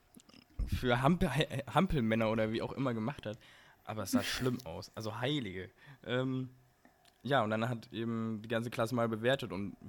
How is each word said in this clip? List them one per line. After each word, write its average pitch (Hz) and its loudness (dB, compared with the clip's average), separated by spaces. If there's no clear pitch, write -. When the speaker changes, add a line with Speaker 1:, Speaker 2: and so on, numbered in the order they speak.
Speaker 1:
für 123 2
Hampel-, 165 4
Hampelmänner 113 4
oder 110 2
wie 113 0
auch 123 -2
immer 127 0
gemacht 113 -4
hat. 107 -6
Aber 107 -6
es - -6
sah 110 2
Speaker 2:
<laughs> - -
Speaker 1:
schlimm 127 0
aus. 85 -10
Also 110 -6
Heilige. 110 -4
Ähm, 131 0
ja, 123 4
und 107 0
dann 110 2
hat 117 -6
eben 113 -2
die 110 -10
ganze 117 0
Klasse 113 0
mal 117 4
bewertet 113 0
und 98 -4